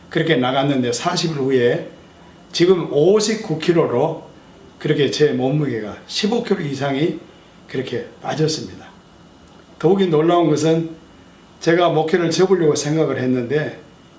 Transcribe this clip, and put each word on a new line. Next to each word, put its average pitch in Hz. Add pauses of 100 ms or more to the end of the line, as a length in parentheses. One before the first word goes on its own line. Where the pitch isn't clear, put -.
그렇게 156
나갔는데 131
사십 170
일 147
후에 131 (640)
지금 175
오십구 190
킬로로 160 (500)
그렇게 147
제 147
몸무게가 127
십오 233
킬로 196
이상이 139 (480)
그렇게 123 (140)
빠졌습니다. 127 (920)
더욱이 190
놀라운 165
것은 160 (720)
제가 170
목회를 156
접으려고 175
생각을 147
했는데 127 (400)